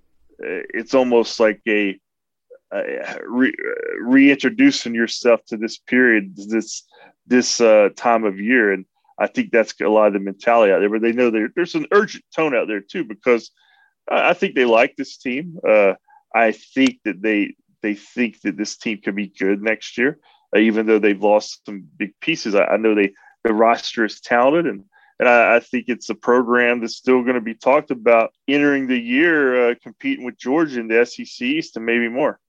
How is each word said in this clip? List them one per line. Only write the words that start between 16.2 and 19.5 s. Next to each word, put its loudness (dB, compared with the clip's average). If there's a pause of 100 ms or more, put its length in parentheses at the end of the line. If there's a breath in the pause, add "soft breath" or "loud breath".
I 2
think -2
that -6
they, -2 (280)
they -4
think -6
that -6
this -8
team -8
can -8
be -6
good -4